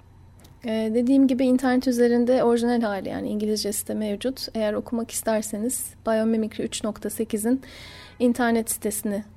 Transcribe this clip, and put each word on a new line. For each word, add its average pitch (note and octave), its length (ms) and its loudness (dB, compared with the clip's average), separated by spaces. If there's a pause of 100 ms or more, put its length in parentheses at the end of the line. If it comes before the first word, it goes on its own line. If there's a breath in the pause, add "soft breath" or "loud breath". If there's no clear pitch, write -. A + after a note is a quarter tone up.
(640)
E, A3 280 -2
dediğim C4 340 6
gibi C4 180 4
internet B3+ 420 4
üzerinde A#3+ 560 4
orijinal A#3 380 2
hali, G3 280 -4
yani G3+ 200 -6
İngilizcesi G#3+ 580 -4
de G#3+ 60 -6
mevcut. G#3+ 640 -4
Eğer G#3+ 180 0
okumak A3+ 380 -4
isterseniz A3 800 -4 (140)
Biyomimikri A3 560 0
üç - 200 -6
nokta G#3 260 -6
sekizin A3+ 520 -2 (580 loud breath)
internet A#3 520 2
sitesini G#3 520 -4 (140)